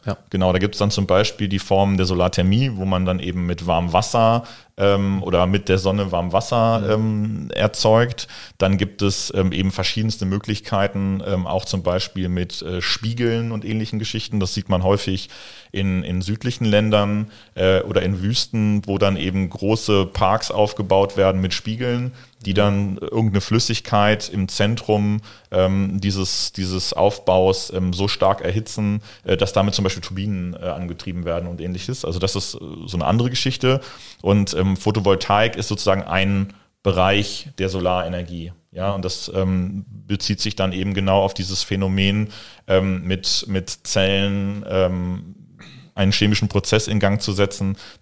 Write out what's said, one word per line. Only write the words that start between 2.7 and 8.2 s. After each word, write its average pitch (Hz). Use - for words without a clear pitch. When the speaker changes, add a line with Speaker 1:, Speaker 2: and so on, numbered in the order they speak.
Speaker 2:
wo 95
man 92
dann 92
eben 90
mit 85
warmem 85
Wasser, 113
ähm, 98
oder 90
mit 98
der 92
Sonne 95
warm 87
Wasser, 113
Speaker 1:
Mhm. 107
Speaker 2:
ähm, 107
erzeugt. 113